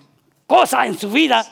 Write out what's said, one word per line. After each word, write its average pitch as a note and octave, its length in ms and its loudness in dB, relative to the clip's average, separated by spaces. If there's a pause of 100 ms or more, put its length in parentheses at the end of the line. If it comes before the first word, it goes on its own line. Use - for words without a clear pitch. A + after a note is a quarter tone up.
(440)
cosas F4+ 420 2
en A#3 120 -6
su G#3 120 -8
vida, B3 420 0